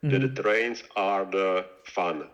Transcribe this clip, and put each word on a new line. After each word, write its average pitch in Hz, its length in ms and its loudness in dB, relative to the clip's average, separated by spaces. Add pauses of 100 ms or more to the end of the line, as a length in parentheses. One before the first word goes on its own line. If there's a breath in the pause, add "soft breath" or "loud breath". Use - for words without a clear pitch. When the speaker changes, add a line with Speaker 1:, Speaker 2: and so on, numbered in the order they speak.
(120)
Speaker 1:
that 135 100 4
the 135 60 2
Speaker 2:
Mm-hmm. 131 160 -4
Speaker 1:
trains 113 360 2 (160)
are 98 280 0 (140)
the 95 120 2 (480)
fun. 87 180 0 (180)